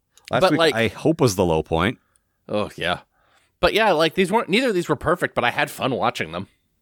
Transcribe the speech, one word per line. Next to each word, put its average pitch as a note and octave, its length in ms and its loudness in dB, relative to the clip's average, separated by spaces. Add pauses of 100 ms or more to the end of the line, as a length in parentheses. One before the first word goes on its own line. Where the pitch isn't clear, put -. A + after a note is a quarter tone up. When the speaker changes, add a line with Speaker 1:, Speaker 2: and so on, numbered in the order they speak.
(320)
Speaker 1:
Last B2 100 0
Speaker 2:
But, F#3 100 4
Speaker 1:
week, D3+ 80 2
Speaker 2:
like D#3+ 160 4
Speaker 1:
I A2+ 120 2
hope, D#3 320 -2
was A#2 160 4
the G2 100 2
low D#2+ 160 2
point. E2+ 360 -2 (500)
Speaker 2:
Oh, G#2 300 -6
yeah. E2+ 220 -4 (600)
But, F3+ 140 2
yeah, G#3 180 2
like, D#3+ 240 2
these F#3 160 0
weren't, A3 180 0
neither A#3+ 200 2
of G#3+ 40 0
these F3 140 -2
were D3+ 80 -2
perfect, D3+ 400 -2
but A#2 80 0
I A#2+ 80 2
had D3+ 180 -2
fun B2+ 220 -6
watching G2+ 400 -4
them. F2+ 160 -8 (340)